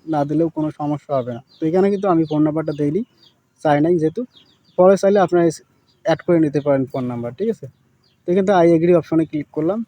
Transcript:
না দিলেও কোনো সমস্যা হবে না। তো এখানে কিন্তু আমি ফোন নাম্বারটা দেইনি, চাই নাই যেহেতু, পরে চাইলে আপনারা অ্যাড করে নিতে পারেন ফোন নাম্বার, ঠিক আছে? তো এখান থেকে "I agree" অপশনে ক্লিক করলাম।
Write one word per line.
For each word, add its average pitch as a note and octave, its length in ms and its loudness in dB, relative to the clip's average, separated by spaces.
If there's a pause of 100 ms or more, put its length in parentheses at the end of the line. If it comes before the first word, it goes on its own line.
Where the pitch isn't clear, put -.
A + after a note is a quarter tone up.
(140)
না D3 140 -2
দিলেও D#3 280 0
কোনো D#3 120 -4 (120)
সমস্যা D3 380 -6
হবে A#2+ 180 -6
না। B2+ 40 -12 (180)
তো - 100 -8
এখানে F#3 240 2
কিন্তু G3+ 220 -4
আমি E3 160 2
ফোন D3+ 160 0
নাম্বারটা D#3 340 -4
দেইনি, D3+ 220 -2 (600)
চাই D3 220 2
নাই F3 180 2
যেহেতু, D#3+ 180 -4 (580)
পরে F#3+ 240 6
চাইলে G3+ 240 4
আপনারা F3 160 2 (640)
অ্যাড D#3+ 200 0
করে F3 180 2
নিতে D3 220 -2
পারেন C#3 160 0 (100)
ফোন C3 180 -6
নাম্বার, A#2+ 280 -8
ঠিক G#3+ 160 -4
আছে? - 120 -14 (560)
তো - 100 -12
এখান F#3+ 140 0
থেকে G3 180 4
"I E3+ 120 6
agree" E3+ 240 4
অপশনে D#3+ 300 -2
ক্লিক D3 260 -8
করলাম। E3+ 320 -2